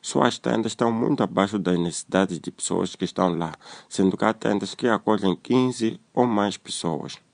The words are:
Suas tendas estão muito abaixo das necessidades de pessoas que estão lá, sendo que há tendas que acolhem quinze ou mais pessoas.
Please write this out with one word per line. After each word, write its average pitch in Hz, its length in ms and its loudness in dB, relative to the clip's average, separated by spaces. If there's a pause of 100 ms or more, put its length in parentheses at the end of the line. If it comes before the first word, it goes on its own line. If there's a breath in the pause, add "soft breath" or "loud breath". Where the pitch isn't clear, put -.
Suas 127 360 2
tendas 113 360 -2
estão 117 180 2
muito 117 320 0
abaixo 98 340 2
das 87 220 0
necessidades 90 580 0
de - 140 -8
pessoas 90 420 -4
que - 120 -4
estão 87 320 0
lá, 82 160 -4 (340 loud breath)
sendo 98 300 0
que 107 80 0
há 107 80 4
tendas 101 420 -2
que - 100 -6
acolhem 104 480 2
quinze 120 640 0 (160)
ou 123 140 2
mais 104 300 0
pessoas. - 600 -6 (160)